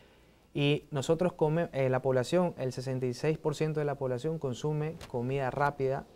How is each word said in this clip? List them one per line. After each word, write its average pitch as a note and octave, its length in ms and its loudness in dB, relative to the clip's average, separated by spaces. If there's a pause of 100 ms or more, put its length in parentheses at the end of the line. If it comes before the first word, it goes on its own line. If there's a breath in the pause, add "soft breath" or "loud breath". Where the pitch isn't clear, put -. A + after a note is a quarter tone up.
(540 soft breath)
Y D3 360 2
nosotros E3 440 2
come-, D#3+ 380 2
eh, C3+ 160 2
la B2+ 140 2
población, C3+ 560 2
el B2+ 140 -2
sesenta B2+ 340 -4
y B2 80 0
seis D#3 240 0
por D3+ 160 -2
ciento D#3 240 0
de D3+ 80 0
la C#3+ 80 0
población C3+ 460 -2
consume D3+ 560 -2 (120)
comida B2+ 440 -2
rápida C#3 520 0 (120)